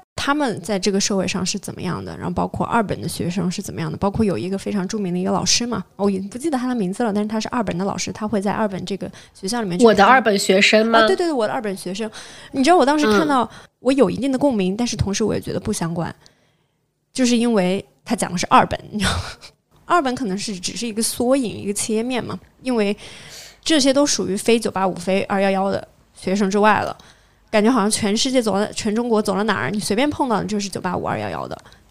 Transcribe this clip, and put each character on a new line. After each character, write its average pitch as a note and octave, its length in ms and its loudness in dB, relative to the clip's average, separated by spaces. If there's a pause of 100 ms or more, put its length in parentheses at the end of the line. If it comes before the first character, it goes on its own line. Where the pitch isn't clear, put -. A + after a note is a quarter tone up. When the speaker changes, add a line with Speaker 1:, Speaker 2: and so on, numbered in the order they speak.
(140)
Speaker 1:
他 - 180 -2
们 C#4 300 -2
在 G3+ 160 -4
这 F#3+ 120 0
个 F#3+ 80 0
社 G3+ 160 0
会 F#3 140 0
上 F#3 160 -4
是 F#3+ 140 -4
怎 - 160 -10
么 - 80 -10
样 G2 200 -4
的， D#2+ 140 -10
然 - 80 -10
后 F3+ 80 -4
包 F3+ 140 -2
括 - 180 -6
二 A#3 180 0
本 - 200 -4
的 - 40 -6
学 - 220 -4
生 F3+ 220 -2
是 F3+ 100 -6
怎 - 140 -10
么 F#2+ 60 -6
样 D#3+ 100 -4
的， - 80 -8
包 G3+ 120 0
括 A3 140 0
有 E3+ 140 0
一 D#3+ 100 -6
个 G3 80 -4
非 G3+ 160 -6
常 G3 160 -2
著 A3 100 -6
名 F#3 140 -4
的 F3+ 60 -2
一 F3+ 60 -2
个 G3 60 -2
老 F#3 140 0
师 A#3+ 220 0
嘛， G#3+ 180 -4 (120)
我 G3+ 120 0
已 F#3+ 100 0
经 F#3+ 120 -6
不 A#3+ 80 -12
记 C#4+ 100 -4
得 D4 80 0
他 B3 100 -4
的 B3+ 80 -2
名 G3+ 160 -2
字 G3+ 120 -4
了， A3+ 100 0
但 G#3 100 0
是 G#3+ 60 -4
他 A3 100 -4
是 G#3+ 120 -4
二 B3 120 -2
本 F#3 140 -4
的 F3+ 80 -2
老 G3+ 100 -2
师， - 160 -6
他 G#3+ 160 -8
会 G#3+ 140 -2
在 G3 120 -2
二 A3 140 0
本 F#3+ 200 -6
这 G3 100 -6
个 F3+ 140 -10 (240)
学 - 120 -12
校 A#3 140 -2
里 G#3+ 80 -4
面 F3 100 -2
去 B3 60 8
Speaker 2:
我 A3+ 80 10
的 G3 100 6
二 A#3+ 160 8
本 G#3+ 200 2
学 G3 240 4
生 A3 240 6
吗？ A3+ 140 6
Speaker 1:
啊， A3+ 60 6
对， F#4+ 80 4
对， F4+ 120 0
对， E4 60 0
我 A#3 140 0
的 - 60 -4
二 C4 80 -4
本 G#3 160 -4
学 F3+ 160 -8
生。 G#3+ 180 -6 (420)
你 - 120 0
知 D4 60 6
道 F4+ 80 8
我 B3+ 80 6
当 D4 120 4
时 D4+ 80 2
看 E3 220 4
到， A#3+ 140 2
Speaker 2:
嗯。 - 60 -2 (320)
Speaker 1:
我 B3+ 120 2
有 C4+ 160 4
一 F3+ 80 -2
定 B3+ 160 -2
的 B3+ 60 0
共 C4+ 160 2
鸣， F#3+ 200 0
但 A#3+ 120 -2
是 A#3 100 -6
同 G3 160 0
时 G#3 100 -2
我 G#3 120 0
也 G3 60 -4
觉 - 120 -8
得 - 80 -4
不 A3 100 -4
相 E3+ 220 -2
关， E3 220 -6 (1000)
就 B3+ 140 2
是 A#3+ 100 4
因 A#3 160 2
为 F#3+ 320 2 (180)
他 - 140 -4
讲 - 160 -4
的 F3+ 60 -4
是 - 80 -2
二 A#3+ 180 6
本， - 160 -4 (100)
你 G#3+ 80 -8
知 G3 60 0
道 F#3 60 2
吗？ F2 120 -4 (640)
二 F4 160 4
本 C4 140 0
可 B3+ 100 -4
能 F#3+ 140 -2
是 G3+ 200 -6
只 F#3 160 -8
是 A3 120 -6
一 A#3 60 -6
个 G#3+ 100 -2
缩 B3 340 2
影、 A3 220 -2
一 - 80 -10
个 G3+ 80 -2
切 A3 280 -2
面 B3 220 -2
嘛， - 160 -8 (220)
因 B3+ 120 -2
为 G#3 220 2 (640)
这 D#4+ 160 2
些 C4+ 140 4
都 C#4+ 140 4
属 G3 200 -2
于 F#3 80 -2
非 A#3 240 2
九 A3 120 -2
八 F#3+ 180 0
五、 F3 60 -2
非 F#3 280 -2
二 G3 180 -2
幺 G3 100 2
幺 F#3+ 200 0
的 - 160 -4 (280)
学 - 200 -4
生 G3+ 160 2
之 G#3 80 2
外 G#3 220 6
了， - 160 -6 (540)
感 G#3+ 120 4
觉 A3 80 6
好 B3+ 100 2
像 G3+ 100 2
全 G#3+ 260 0
世 B3+ 160 0
界 C4 80 4
走 A3 120 0
到， G3 200 0
全 G#3+ 220 -4
中 A#3+ 120 -2
国 A3 140 2
走 G#3 140 -2
到 F#3+ 80 0
哪 G#3+ 140 0
儿， A#2+ 140 -4
你 G#3 80 -4
随 G3+ 160 -2
便 G3 140 2
碰 A#3+ 220 -2
到 G#3 80 2
的 E3+ 80 -2
就 G3+ 120 -4
是 G3+ 80 -4
九 - 140 -8
八 F3+ 160 -4
五、 D2 100 -4
二 G#2 120 -2
幺 G#2 100 -6
幺 D2 180 -6
的。 - 160 -12 (280)